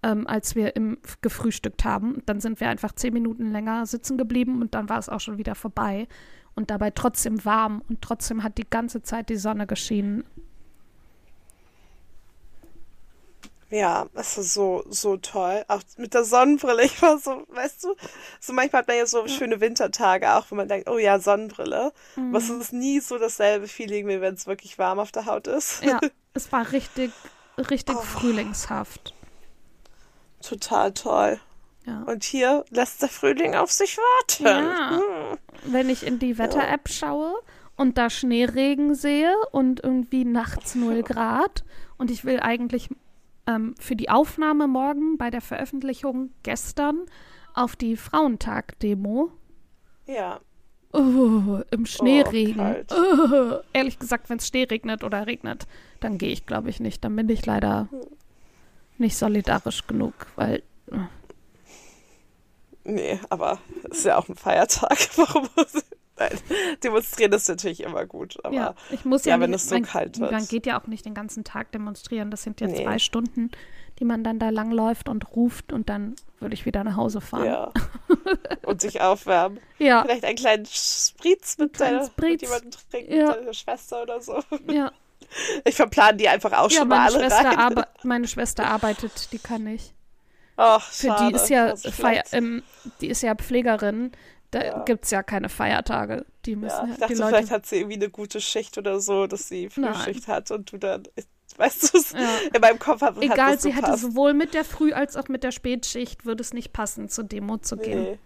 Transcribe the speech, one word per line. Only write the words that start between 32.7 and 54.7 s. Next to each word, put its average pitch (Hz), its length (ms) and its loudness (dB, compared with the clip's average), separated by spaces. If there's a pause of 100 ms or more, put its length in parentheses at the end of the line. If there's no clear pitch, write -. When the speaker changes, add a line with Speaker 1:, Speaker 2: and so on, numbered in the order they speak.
Speaker 2:
der 277 80 -2
Frühling 277 460 0
auf - 160 2
sich - 260 0
warten. 494 480 2
Speaker 1:
Ja. 302 460 2
Speaker 2:
Hm. 359 460 -2 (340)
Speaker 1:
Wenn 262 180 2
ich 262 160 -2
in 247 140 -2
die 254 120 0
Speaker 2:
Ja. 220 60 -4
Speaker 1:
Wetter-App 285 520 0
schaue 302 440 -4 (440)
und 254 200 2
da 233 120 2
Schneeregen 262 840 2
sehe 294 380 2 (180)
und 254 320 2
irgendwie 254 420 0
nachts 233 500 -2
null 233 280 0
Speaker 2:
<laughs> - 0 -
Speaker 1:
Grad 233 600 -2 (340)
und 240 140 -2
ich 240 140 -6
will 254 140 2
eigentlich, 240 500 -2 (580)
ähm, 226 320 -2
für - 160 -4
die 214 160 -4
Aufnahme 302 560 4
morgen 285 500 0
bei 240 140 -2
der 233 100 -6
Veröffentlichung 262 880 -6 (120)
gestern 294 580 -2 (540)
auf 247 200 0
die 226 220 -2
Frauentag-Demo. 220 1300 -2 (760)
Speaker 2:
Ja. 202 340 -6 (540)
Speaker 1:
Oh, 226 680 4 (100)
im 226 160 0
Schneeregen. 226 720 4
Speaker 2:
Oh, 202 40 0
kalt. - 280 -4
Speaker 1:
Oh, 285 680 4 (140)
ehrlich 262 240 0
gesagt, 240 320 -4
wenn's 233 180 -6
Schnee 254 220 0
regnet 220 340 -6